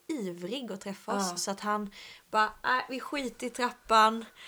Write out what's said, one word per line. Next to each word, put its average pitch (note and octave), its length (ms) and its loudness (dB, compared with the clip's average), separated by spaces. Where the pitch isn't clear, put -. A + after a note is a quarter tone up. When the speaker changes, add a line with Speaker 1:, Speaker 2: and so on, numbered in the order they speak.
Speaker 1:
ivrig G#3 640 -4
att G3 100 -8
träffa G3+ 360 -6
oss, G3 140 0
Speaker 2:
Ja. F3 60 -6
Speaker 1:
så G3 140 -4
att G3 80 -6
han G#3 320 -2
bara, G#3+ 140 4
"Äh, B3+ 440 0
vi C4 100 -4
skiter B3 480 -4
i - 20 -2
trappan. A3+ 760 4